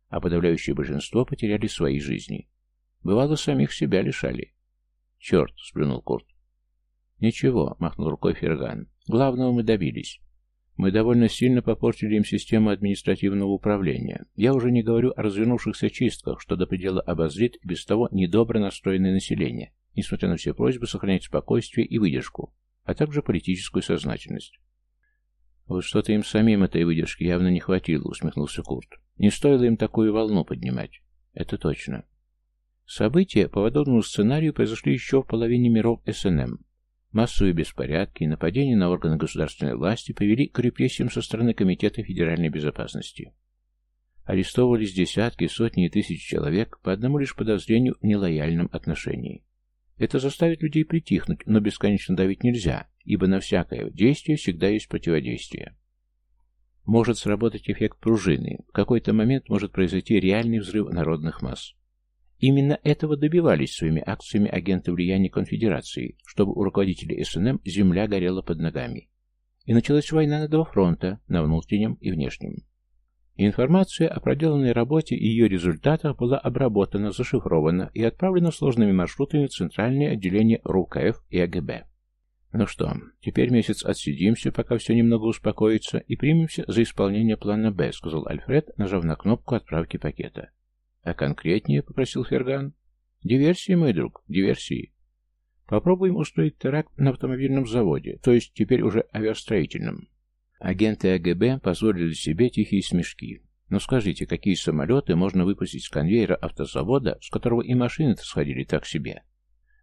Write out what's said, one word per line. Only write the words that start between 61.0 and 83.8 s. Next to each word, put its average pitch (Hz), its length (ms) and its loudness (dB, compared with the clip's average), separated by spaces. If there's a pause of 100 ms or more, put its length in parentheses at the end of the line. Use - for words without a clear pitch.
масс. - 320 -10 (640)
Именно 139 460 4
этого 147 320 0
добивались 147 580 2
своими 80 320 0
акциями 104 420 -2
агенты 90 440 -2
влияния 92 360 2
конфедерации, - 960 -4
чтобы - 280 0
у - 100 -2
руководителей 92 640 -2
С - 120 -8
Н 92 120 0
М 135 160 -2
земля 95 420 2
горела 92 360 -2
под 82 180 -4
ногами. 82 500 -6 (540)
И 117 100 0
началась 143 380 2
война 151 260 2
на 151 100 -4
два 156 160 2
фронта, 92 600 0
на 87 160 0
внутреннем 80 520 0
и - 180 -6
внешнем. 65 460 -6 (800)
Информация 151 680 4
о - 100 -6
проделанной 139 540 2
работе 123 420 0
и - 140 0
её 113 180 6
результатах 95 680 2
была 123 220 2
обработана, 104 760 0
зашифрована 85 800 2
и 110 80 -2
отправлена 175 480 2
сложными 117 400 2
маршрутами 139 560 2
в 127 40 -4
центральные 127 600 0
отделения 104 540 4
рукф 82 640 0
и - 80 -2
А 87 80 2
Г 90 140 -4
Б. - 260 -8 (680)
Ну 107 140 0
что, - 280 -4 (260)
теперь 123 300 0
месяц 113 340 2